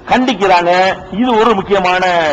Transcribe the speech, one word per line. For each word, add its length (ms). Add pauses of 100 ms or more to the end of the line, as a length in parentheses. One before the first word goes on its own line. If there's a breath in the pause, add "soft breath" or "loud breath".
கண்டிக்கிறாங்க. 880 (240)
இது 180
ஒரு 180
முக்கியமான 760